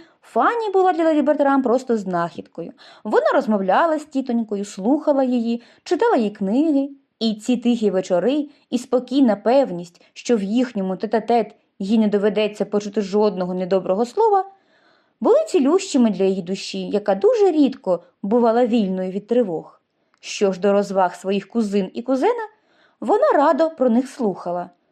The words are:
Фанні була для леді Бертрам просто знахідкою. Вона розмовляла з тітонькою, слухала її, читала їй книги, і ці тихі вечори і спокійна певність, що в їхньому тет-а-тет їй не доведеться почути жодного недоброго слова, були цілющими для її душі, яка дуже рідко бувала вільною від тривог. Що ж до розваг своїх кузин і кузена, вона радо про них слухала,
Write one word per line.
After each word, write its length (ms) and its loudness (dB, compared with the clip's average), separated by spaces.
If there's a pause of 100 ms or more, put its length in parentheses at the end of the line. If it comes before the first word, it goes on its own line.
(220)
Фанні 500 -2
була 200 4
для 120 0
леді 180 2
Бертрам 400 2
просто 340 0
знахідкою. 760 -6 (320)
Вона 300 0
розмовляла 640 0
з 60 -16
тітонькою, 600 -6
слухала 600 0
її, 380 -2 (200)
читала 340 0
їй 140 0
книги, 580 0 (300)
і 160 -2
ці 220 -2
тихі 340 0
вечори 580 0 (220)
і 80 -2
спокійна 580 0
певність, 640 0 (100)
що 240 -2
в 60 0
їхньому 540 -2
тет-а-тет 580 0 (240)
їй 200 0
не 100 4
доведеться 560 0
почути 360 -4
жодного 540 0
недоброго 520 -2
слова, 380 2 (760)
були 260 4
цілющими 640 2
для 140 -2
її 180 0
душі, 460 -8
яка 260 0
дуже 360 4
рідко 520 0 (200)
бувала 440 2
вільною 440 -2
від 160 -8
тривог. 540 -4 (400)
Що 320 -2
ж 80 -8
до 120 2
розваг 420 0
своїх 340 -6
кузин 460 -2
і 80 -8
кузена, 460 -2 (520)
вона 340 2
радо 360 2
про 200 0
них 180 0
слухала, 600 -6 (220)